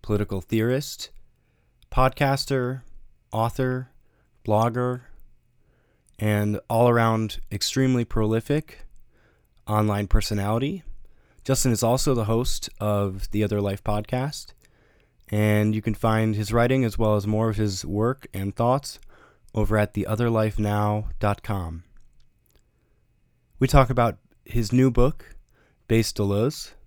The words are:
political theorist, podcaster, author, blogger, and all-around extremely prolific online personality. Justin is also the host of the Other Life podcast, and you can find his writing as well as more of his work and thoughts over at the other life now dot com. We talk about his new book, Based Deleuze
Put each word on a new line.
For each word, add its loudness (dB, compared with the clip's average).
political -2
theorist, -2
podcaster, 0
author, -2
blogger, 0
and 0
all-around 2
extremely 0
prolific -2
online 0
personality. 0
Justin 2
is 0
also 2
the 0
host 0
of -2
the 0
Other 0
Life -4
podcast, -4
and 2
you -2
can -2
find 2
his -4
writing 2
as -2
well 2
as 0
more 0
of -2
his -2
work -2
and -6
thoughts -2
over 2
at 0
the -2
other 0
life 0
now 0
dot -2
com. -6
We 2
talk 6
about 0
his -2
new 4
book, 0
Based 0
Deleuze -2